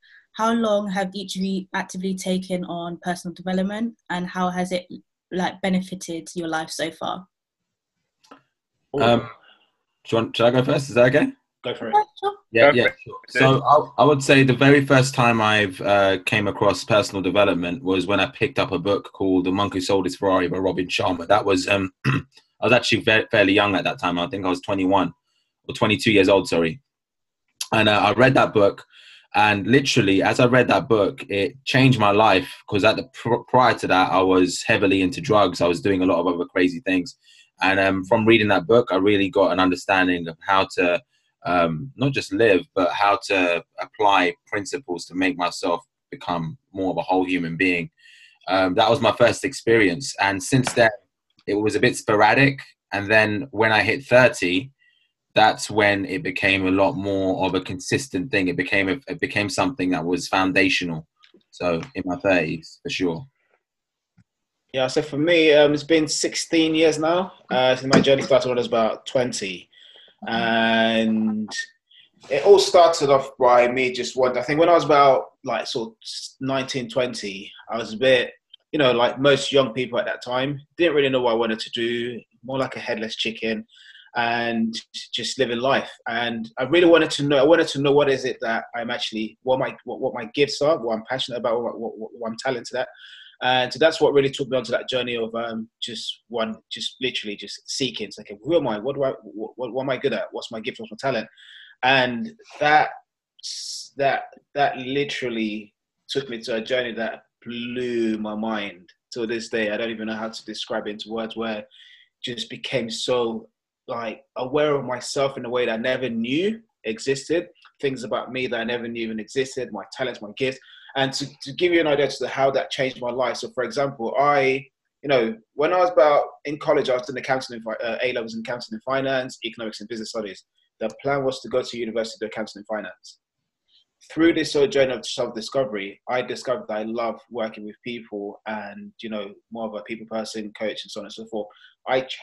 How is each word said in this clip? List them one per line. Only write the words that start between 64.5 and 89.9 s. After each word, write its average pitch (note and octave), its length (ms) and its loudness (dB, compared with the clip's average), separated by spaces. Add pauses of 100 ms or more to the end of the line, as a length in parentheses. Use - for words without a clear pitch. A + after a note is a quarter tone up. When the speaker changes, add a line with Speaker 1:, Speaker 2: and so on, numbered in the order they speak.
Speaker 3:
Yeah, C3 140 0
so D3+ 140 0
for D3 160 -6
me, D#3+ 360 8
um, D3 200 10
it's D3 100 -2
been D#3+ 240 4
sixteen D#3+ 680 0
years D#3 240 4
now. F3 340 0 (160)
Uh, B2+ 260 4
since C3+ 180 -2
my C3 80 8
journey C3+ 200 4
started - 280 2
when B2 80 0
I A#2+ 40 0
was A#2 60 -4
about A2+ 380 0
twenty. G#2 640 -4 (580)
And A2+ 1200 2 (800)
it G#3+ 160 0
all G3 140 10
started E3 500 4
off C3+ 280 4
by B2 320 6
me B2+ 240 0
just A#2+ 240 -6
want-, B2 180 2
I A#2+ 80 -2
think D3+ 160 -2
when E3+ 80 6
I F3 60 6
was D#3+ 100 4
about, C#3+ 440 6 (180)
like, A#2+ 200 -4
sort A2+ 260 -6
of - 40 -20 (460)
nineteen, C3 480 -4
twenty, A2 600 -4 (220)
I A2+ 60 -4
was A2+ 160 -8
a G#2+ 40 -10
bit, B2+ 360 4 (400)
you D#3 60 -2
know, B2+ 120 4
like A#2+ 260 2
most C3+ 360 2
young C3 180 4
people A#2+ 260 -6
at G#2 80 -2
that - 160 -8
time, C3+ 380 -4 (180)
didn't E3 180 2
really C#3+ 120 4
know C3 140 0
what A#2+ 100 2
I A2+ 40 2
wanted A2 240 0
to - 100 -12
do, A#2+ 500 -4 (240)
more C3 160 -6
like B2+ 160 -4
a A2+ 60 -10
headless A2 340 -6
chicken, A2+ 500 -4 (520)
and A#2 600 -2 (360)
just - 260 -6
living A#2 200 0
life. B2 300 0 (180)
And A#2 520 -6
I C3 40 -2
really E3+ 240 4
wanted D#3+ 240 6
to C#3+ 120 -4
know, C#3+ 140 2
I B2+ 60 6
wanted D#3+ 260 6
to C#3 120 -6
know C#3+ 120 4
what C#3+ 160 6
is B2+ 160 0
it B2 160 -4
that A2+ 240 -4 (100)
I'm A#2 140 -6
actually, A2 540 -6
what C3 140 2
my, A#2+ 280 -4
what, A#2+ 160 -10